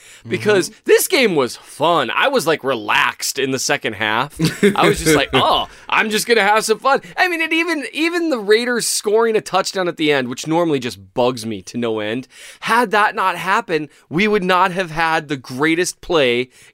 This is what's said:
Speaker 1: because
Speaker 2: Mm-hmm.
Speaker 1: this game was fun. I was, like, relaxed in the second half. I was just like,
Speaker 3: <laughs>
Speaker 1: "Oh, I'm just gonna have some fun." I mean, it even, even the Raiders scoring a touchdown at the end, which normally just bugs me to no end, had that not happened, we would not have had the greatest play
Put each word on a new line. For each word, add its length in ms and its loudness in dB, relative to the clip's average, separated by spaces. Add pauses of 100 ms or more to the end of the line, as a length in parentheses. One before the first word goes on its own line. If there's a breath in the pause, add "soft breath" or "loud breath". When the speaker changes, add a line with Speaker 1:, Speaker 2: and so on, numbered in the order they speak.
(280 loud breath)
Speaker 1:
because 420 0
Speaker 2:
Mm-hmm. 160 -20
Speaker 1:
this 220 4
game 280 2
was 200 0
fun. 580 -2
I 140 2
was, 200 0
like, 160 0
relaxed 760 -2
in 120 0
the 80 -2
second 340 -2
half. 460 -2 (360)
I 120 2
was 120 0
just 160 4
like, 140 0
Speaker 3:
<laughs> 40 -4
Speaker 1:
"Oh, 340 2 (220 loud breath)
I'm 200 2
just 180 -2
gonna 160 4
have 220 2
some 140 0
fun." 220 2 (160 loud breath)
I 100 2
mean, 140 -4
it 120 -2
even, 400 -2
even 360 -2
the 100 -2
Raiders 480 2
scoring 480 0
a 60 0
touchdown 460 -2
at 100 -4
the 140 2
end, 180 0
which 180 -8
normally 320 0
just 340 -10
bugs 320 0
me 180 -8
to 140 -12
no 220 -2
end, 280 -6 (340 loud breath)
had 300 0
that 240 2
not 220 0
happened, 520 -2 (200 soft breath)
we 180 0
would 160 0
not 280 2
have 200 -6
had 360 -2
the 100 -4
greatest 640 -2
play 480 0 (240 loud breath)